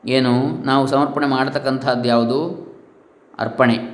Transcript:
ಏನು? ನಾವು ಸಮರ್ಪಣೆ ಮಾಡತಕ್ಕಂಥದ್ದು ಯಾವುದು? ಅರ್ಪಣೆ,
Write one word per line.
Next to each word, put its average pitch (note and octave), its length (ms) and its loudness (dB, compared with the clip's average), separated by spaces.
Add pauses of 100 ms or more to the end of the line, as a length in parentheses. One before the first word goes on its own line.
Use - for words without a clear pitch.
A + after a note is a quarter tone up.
ಏನು? B2+ 580 2
ನಾವು C3+ 220 2
ಸಮರ್ಪಣೆ C#3 400 0
ಮಾಡತಕ್ಕಂಥದ್ದು C3 840 -2
ಯಾವುದು? B2 600 0 (720)
ಅರ್ಪಣೆ, A2+ 400 2 (160)